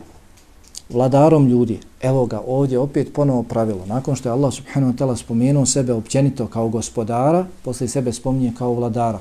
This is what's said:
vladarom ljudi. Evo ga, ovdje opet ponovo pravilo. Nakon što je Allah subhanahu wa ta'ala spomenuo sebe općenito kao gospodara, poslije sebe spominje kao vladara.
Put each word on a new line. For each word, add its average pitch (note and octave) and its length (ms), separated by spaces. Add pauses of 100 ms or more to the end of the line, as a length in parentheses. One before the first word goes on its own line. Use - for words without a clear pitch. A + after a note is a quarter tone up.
(880)
vladarom C#3 600
ljudi. A#2+ 320 (220)
Evo C3 240
ga, G#2+ 200
ovdje B2+ 320
opet C#3+ 340
ponovo C3+ 300
pravilo. A2 440
Nakon C3 300
što B2+ 120
je A#2 40
Allah C3 220
subhanahu C3 380
wa B2 60
ta'ala C3+ 180
spomenuo B2+ 500
sebe B2+ 260
općenito B2+ 540
kao A2+ 220
gospodara, A#2+ 800 (160)
poslije B2+ 260
sebe B2 240
spominje B2+ 460
kao B2 160
vladara. A#2 460